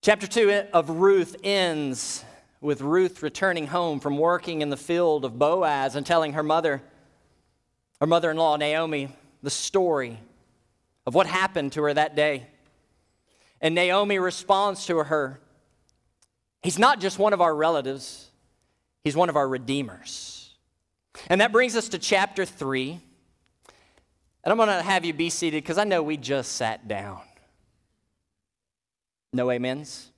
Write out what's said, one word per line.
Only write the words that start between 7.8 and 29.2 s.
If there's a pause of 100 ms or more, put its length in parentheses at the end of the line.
her
mother-in-law,
Naomi, (340)
the
story (840)
of
what
happened
to
her
that
day. (1120)
And
Naomi
responds
to
her, (1200)
"He's
not
just
one
of
our
relatives, (720)
he's
one
of
our
redeemers." (920)
And
that
brings
us
to
chapter
three. (1500)
And
I'm
gonna
have
you
be
seated
'cause
I
know
we
just
sat
down. (2000)